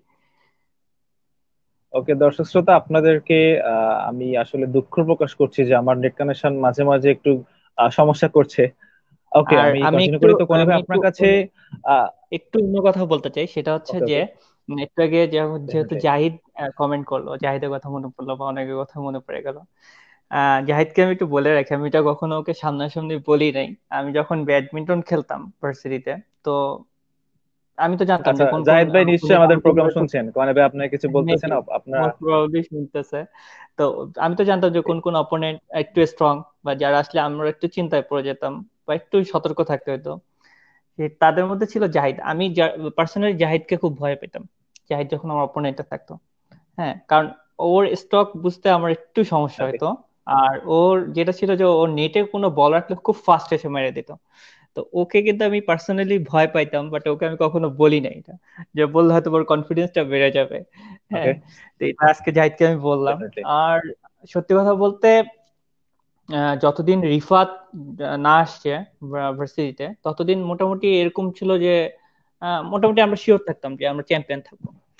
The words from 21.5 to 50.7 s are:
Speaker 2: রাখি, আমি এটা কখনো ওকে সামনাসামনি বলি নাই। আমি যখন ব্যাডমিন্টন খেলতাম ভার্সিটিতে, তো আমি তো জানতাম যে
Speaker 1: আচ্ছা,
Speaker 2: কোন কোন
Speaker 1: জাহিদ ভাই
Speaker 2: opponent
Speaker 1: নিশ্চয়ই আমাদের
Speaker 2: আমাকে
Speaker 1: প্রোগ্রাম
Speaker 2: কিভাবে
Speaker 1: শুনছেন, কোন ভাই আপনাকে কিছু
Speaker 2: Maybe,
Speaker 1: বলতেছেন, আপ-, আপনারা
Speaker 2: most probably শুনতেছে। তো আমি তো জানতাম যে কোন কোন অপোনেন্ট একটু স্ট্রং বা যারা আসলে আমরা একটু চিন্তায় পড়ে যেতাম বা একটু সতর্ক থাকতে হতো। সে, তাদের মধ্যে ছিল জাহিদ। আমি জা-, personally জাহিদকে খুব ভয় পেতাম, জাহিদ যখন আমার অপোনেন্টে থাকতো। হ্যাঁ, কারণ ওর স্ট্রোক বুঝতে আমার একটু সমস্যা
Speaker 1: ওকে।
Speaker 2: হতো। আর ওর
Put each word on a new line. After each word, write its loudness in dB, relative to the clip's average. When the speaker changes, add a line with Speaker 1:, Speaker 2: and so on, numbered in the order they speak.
Speaker 2:
রাখি, -2
আমি -2
এটা 0
কখনো -2
ওকে -6
সামনাসামনি -6
বলি 2
নাই। -6
আমি -6
যখন -4
ব্যাডমিন্টন -2
খেলতাম -6
ভার্সিটিতে, -8
তো -4
আমি 0
তো 0
জানতাম 2
যে 2
Speaker 1:
আচ্ছা, 4
Speaker 2:
কোন -2
কোন -4
Speaker 1:
জাহিদ 6
ভাই 0
Speaker 2:
opponent 4
Speaker 1:
নিশ্চয়ই 4
আমাদের 8
Speaker 2:
আমাকে 0
Speaker 1:
প্রোগ্রাম 4
Speaker 2:
কিভাবে 0
Speaker 1:
শুনছেন, -4
কোন 0
ভাই 6
আপনাকে 0
কিছু -4
Speaker 2:
Maybe, 0
Speaker 1:
বলতেছেন, -2
আপ-, -4
আপনারা -4
Speaker 2:
most -4
probably 2
শুনতেছে। -8
তো -2
আমি -2
তো 2
জানতাম 2
যে 0
কোন -2
কোন -4
অপোনেন্ট -4
একটু 0
স্ট্রং 0
বা -2
যারা 2
আসলে -2
আমরা -4
একটু -4
চিন্তায় -2
পড়ে -4
যেতাম -8
বা -2
একটু 0
সতর্ক -2
থাকতে -6
হতো। -10
সে, -6
তাদের 2
মধ্যে -4
ছিল -2
জাহিদ। -2
আমি -4
জা-, 0
personally -2
জাহিদকে -2
খুব -4
ভয় -4
পেতাম, -16
জাহিদ -6
যখন -8
আমার -2
অপোনেন্টে -6
থাকতো। -14
হ্যাঁ, -6
কারণ 2
ওর 2
স্ট্রোক 0
বুঝতে -2
আমার 2
একটু -2
সমস্যা -2
Speaker 1:
ওকে। -4
Speaker 2:
হতো। -4
আর 2
ওর 2